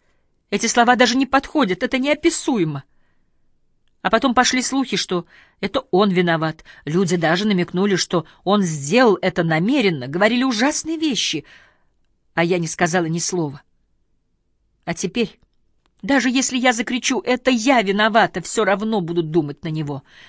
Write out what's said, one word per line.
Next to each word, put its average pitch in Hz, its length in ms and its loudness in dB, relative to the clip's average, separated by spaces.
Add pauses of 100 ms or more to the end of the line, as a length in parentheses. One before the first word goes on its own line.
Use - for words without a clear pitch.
(500)
Эти 214 160 -2
слова 240 300 4
даже 240 200 2
не 269 100 2
подходят, 262 560 0
это 254 160 -2
неописуемо. 254 880 0 (1160)
А 190 80 0
потом 233 240 0
пошли 254 280 2
слухи, 262 340 -2
что 170 300 -4 (340)
это 190 200 -2 (100)
он 196 200 4
виноват. 165 540 0 (200)
Люди 175 320 0
даже 170 300 0
намекнули, 185 500 0
что 165 280 -2 (200)
он 202 180 2
сделал 180 580 2
это 180 240 -2
намеренно, 165 640 0
говорили 214 340 0
ужасные 269 540 -2
вещи. 302 480 -4 (920)
А 165 80 0
я 175 160 0
не 170 80 -2
сказала 175 380 0
ни 165 140 -2
слова. 160 440 -6 (1200)
А 170 80 -6
теперь, - 440 -4 (640)
даже 254 280 2
если 254 260 0
я 254 160 2
закричу: 240 480 -2
«Это 254 300 0
я 240 320 2
виновата», 202 580 2
всё 214 240 -2
равно 202 380 0
будут 170 280 -2
думать 147 320 -2
на 170 60 -8
него. 147 340 -6 (260)